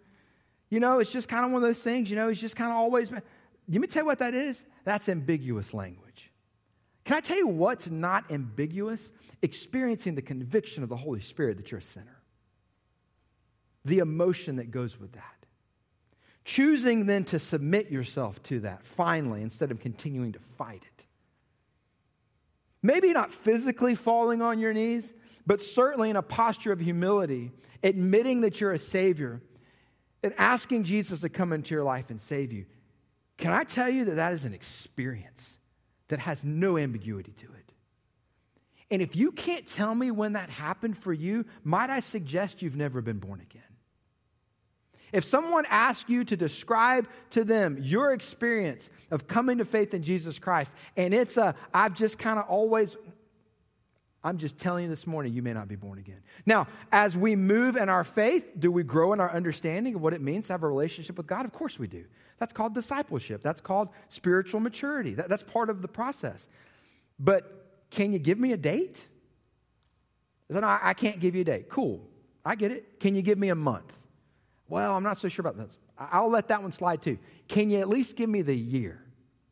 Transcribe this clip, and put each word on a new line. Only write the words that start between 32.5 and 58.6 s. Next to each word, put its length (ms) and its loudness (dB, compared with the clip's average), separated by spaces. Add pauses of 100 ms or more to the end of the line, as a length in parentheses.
you. 140 -10 (720)
Can 140 -2
I 140 2
tell 240 0
you 160 2
that 100 0
that 160 0
is 140 -4
an 80 -6
experience 1040 -12 (500)
that 120 -2
has 220 -6
no 360 0
ambiguity 560 -4
to 140 -20
it? 260 -20 (1160)
And 120 2
if 140 -4
you 180 2
can't 340 -6
tell 260 -2
me 160 0
when 240 -2
that 160 -6
happened 480 -6
for 140 -4
you, 320 -2 (180)
might 280 0
I 100 -2
suggest 600 -4
you've 160 -6
never 240 -4
been 180 -4
born 220 -12
again? 200 -20 (1500)
If 140 2
someone 440 2
asks 400 2
you 140 2
to 140 -2
describe 720 2 (220)
to 120 4
them 380 2
your 320 2
experience 760 -2 (220)
of 160 -4
coming 300 2
to 80 0
faith 280 0
in 80 -2
Jesus 380 -4
Christ, 340 0 (220)
and 180 0
it's 220 2
a, 200 4 (180)
"I've 200 4
just 240 0
kinda 240 -2
always," 540 2 (1300)
I'm 140 -2
just 200 -6
telling 280 -2
you 40 -6
this 160 -8
morning, 280 -4
you 80 -4
may 120 -4
not 140 -8
be 80 -10
born 240 -12
again. 220 -20 (240)
Now, 220 4 (240)
as 240 6
we 200 4
move 400 4
in 140 0
our 140 4
faith, 540 0
do 140 4